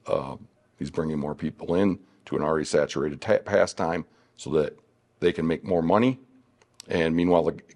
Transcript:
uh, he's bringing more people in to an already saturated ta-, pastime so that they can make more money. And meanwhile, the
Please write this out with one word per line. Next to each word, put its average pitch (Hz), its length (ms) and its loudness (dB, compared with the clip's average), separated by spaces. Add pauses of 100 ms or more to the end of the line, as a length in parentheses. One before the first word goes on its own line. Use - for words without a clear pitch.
uh, 67 280 -2 (420)
he's 71 140 -8
bringing 78 280 -4
more 73 160 -6
people 80 400 -4
in 95 240 2 (260)
to 73 100 -6
an 71 60 0
already 76 240 0
saturated 71 560 0
ta-, 107 240 2
pastime 90 580 0 (320)
so - 140 -12
that 73 280 0 (420)
they 87 120 2
can 80 140 -2
make 82 180 -2
more 87 200 0
money. 113 360 2 (680)
And 82 280 0
meanwhile, 87 280 4
the 80 160 -2 (160)